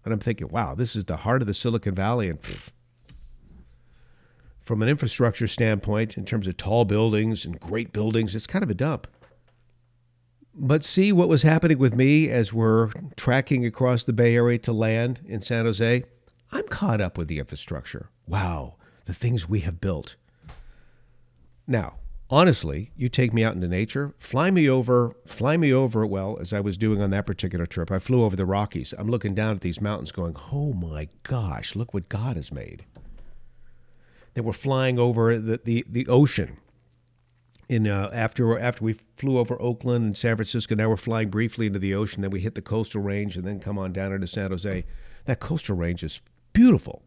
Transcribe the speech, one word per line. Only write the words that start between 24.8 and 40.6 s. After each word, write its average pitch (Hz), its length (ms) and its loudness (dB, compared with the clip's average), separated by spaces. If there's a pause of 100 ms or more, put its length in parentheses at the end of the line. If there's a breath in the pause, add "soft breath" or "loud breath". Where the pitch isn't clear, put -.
fly - 320 0
me 147 160 4
over, 117 320 2
well, 98 340 -4
as 92 140 -8
I 101 60 0
was 98 180 -2
doing 107 240 2
on 98 80 2
that 98 160 0
particular 90 400 -4
trip, 85 260 -4
I 95 60 0
flew 123 260 2
over 95 120 2
the 92 100 -2
Rockies. 95 520 -2
I'm 104 120 -4
looking 107 240 -2
down 107 220 0
at 92 60 -10
these 90 200 -4
mountains 101 300 -4
going, 85 240 -6 (160)
"Oh 143 220 -2
my 80 360 -6 (140)
gosh, 95 520 -4
look 117 160 -4
what 98 160 -6
God 110 280 -4
has 78 160 -8
made." 50 340 -12 (1500 soft breath)
Then 117 80 -4
we're 113 100 -2
flying 131 460 0
over 117 400 4
the, 110 240 -2
the, 117 260 0
the 120 180 -2
ocean. 123 500 4 (1120)
In, 110 200 2
uh, 101 260 0
after, 113 440 0
after 120 260 -4
we 113 120 0 (220)
flew 135 200 0
over 120 240 0
Oakland 120 440 0
and 104 120 -2
San 113 180 2
Francisco, 113 400 -2